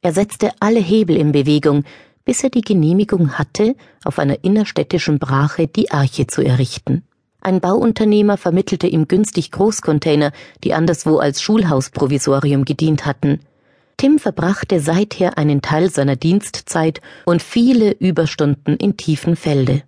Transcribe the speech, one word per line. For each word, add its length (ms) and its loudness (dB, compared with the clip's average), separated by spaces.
Er 100 0
setzte 380 -2
alle 180 2
Hebel 380 2
in 160 2
Bewegung, 520 2
bis 200 -4
er 60 2
die 100 -2
Genehmigung 720 2
hatte, 420 -2
auf 140 -4
einer 260 -2
innerstädtischen 760 0
Brache 480 0
die 240 -2
Arche 380 0
zu 140 -4
errichten. 600 -2
Ein 200 0
Bauunternehmer 760 2
vermittelte 500 -2
ihm 220 0
günstig 420 -2
Großcontainer, 800 0
die 120 -2
anderswo 440 0
als 240 -2
Schulhausprovisorium 1200 0
gedient 420 -2
hatten. 340 -2
Tim 240 2
verbrachte 580 -2
seither 580 -2
einen 260 0
Teil 280 0
seiner 240 0
Dienstzeit 880 -2
und 180 0
viele 480 2
Überstunden 840 0
in 200 -2
Tiefenfelde. 920 -2